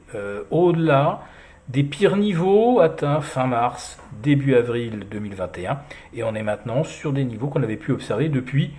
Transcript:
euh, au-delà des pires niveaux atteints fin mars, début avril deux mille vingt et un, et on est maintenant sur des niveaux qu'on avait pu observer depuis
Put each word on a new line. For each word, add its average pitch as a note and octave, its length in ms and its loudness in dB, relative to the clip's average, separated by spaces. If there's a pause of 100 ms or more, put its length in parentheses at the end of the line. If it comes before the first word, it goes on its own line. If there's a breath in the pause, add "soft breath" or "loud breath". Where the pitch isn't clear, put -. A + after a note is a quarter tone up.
(140)
euh, G2+ 380 -6
au-delà E3 720 4 (460 loud breath)
des C3+ 140 0
pires F#3 340 2
niveaux G#3 640 4
atteints D#3 420 2
fin C3 260 -2
mars, A#2+ 520 -2 (220)
début C#3 320 4
avril A#2 560 0
deux G#2+ 80 -8
mille G#2 160 -8
vingt F2+ 240 -8
et F2+ 80 -6
un, C3+ 140 -2 (340 loud breath)
et A#2 100 -8
on A2 120 -2
est G#2+ 80 -6
maintenant A2+ 400 -2
sur - 280 -8
des C3+ 120 0
niveaux A#2+ 240 -4
qu'on C#3+ 160 -2
avait G#2+ 120 -2
pu - 160 -4
observer A#2+ 380 -2
depuis C#3 500 0